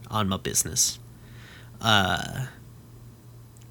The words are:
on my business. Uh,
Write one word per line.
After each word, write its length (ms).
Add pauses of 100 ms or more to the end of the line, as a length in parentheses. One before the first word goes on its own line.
(120)
on 160
my 100
business. 600 (840)
Uh, 640 (1300)